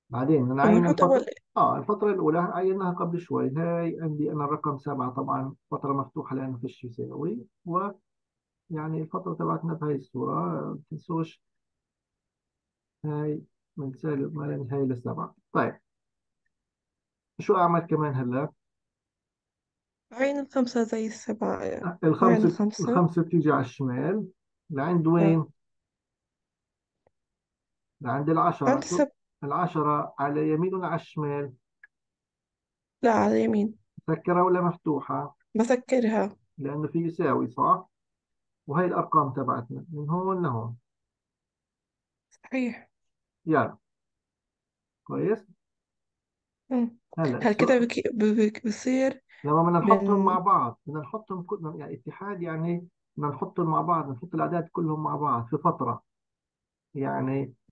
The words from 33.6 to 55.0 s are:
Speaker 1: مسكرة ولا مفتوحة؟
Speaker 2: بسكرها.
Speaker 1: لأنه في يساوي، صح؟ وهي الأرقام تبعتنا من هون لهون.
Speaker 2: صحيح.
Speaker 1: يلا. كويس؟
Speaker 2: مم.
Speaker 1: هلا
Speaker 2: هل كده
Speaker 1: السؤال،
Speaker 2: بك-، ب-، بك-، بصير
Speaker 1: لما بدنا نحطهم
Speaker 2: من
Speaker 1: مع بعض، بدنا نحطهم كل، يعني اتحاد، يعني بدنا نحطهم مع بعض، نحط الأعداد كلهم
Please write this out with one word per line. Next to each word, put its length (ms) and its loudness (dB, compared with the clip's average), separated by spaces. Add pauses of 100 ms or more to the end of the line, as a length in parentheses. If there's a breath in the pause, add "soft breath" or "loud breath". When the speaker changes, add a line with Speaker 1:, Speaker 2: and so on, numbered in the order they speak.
Speaker 1:
مسكرة 340 2
ولا 180 4
مفتوحة؟ 760 -2 (180)
Speaker 2:
بسكرها. 840 2 (220)
Speaker 1:
لأنه 300 -4
في 100 -2
يساوي، 520 0
صح؟ 380 2 (760)
وهي 180 0
الأرقام 480 0
تبعتنا 600 -6
من 180 -6
هون 320 -2
لهون. 340 -4 (1500)
Speaker 2:
صحيح. 600 -6 (560)
Speaker 1:
يلا. 300 2 (1300)
كويس؟ 420 -2 (1200)
Speaker 2:
مم. 280 0 (200)
Speaker 1:
هلا 240 0
Speaker 2:
هل 100 6
كده 220 4
Speaker 1:
السؤال، 120 4
Speaker 2:
بك-، 280 -4
ب-، 260 4
بك-، 260 0
بصير 560 0 (220 soft breath)
Speaker 1:
لما 180 4
بدنا 160 4
نحطهم 400 4
Speaker 2:
من 60 4
Speaker 1:
مع 140 4
بعض، 480 2
بدنا 140 -8
نحطهم 420 -8
كل، 340 -8
يعني 180 -12
اتحاد، 480 -10
يعني 460 -4 (280)
بدنا 140 -2
نحطهم 360 -4
مع 140 2
بعض، 300 0
نحط 240 -10
الأعداد 340 -2
كلهم 340 -2